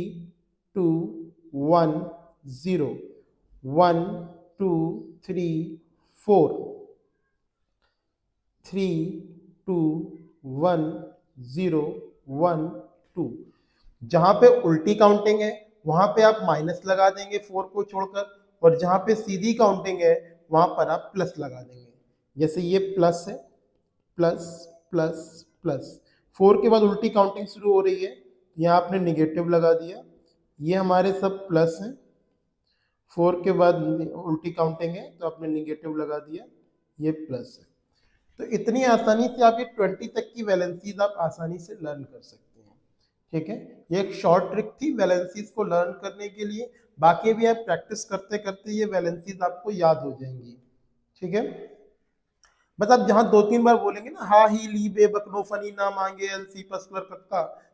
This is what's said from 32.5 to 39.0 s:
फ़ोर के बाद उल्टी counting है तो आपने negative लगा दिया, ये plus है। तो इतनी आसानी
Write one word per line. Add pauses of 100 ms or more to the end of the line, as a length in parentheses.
फ़ोर
के
बाद (340)
उल्टी
counting
है
तो
आपने
negative
लगा
दिया, (540)
ये
plus
है। (680)
तो
इतनी
आसानी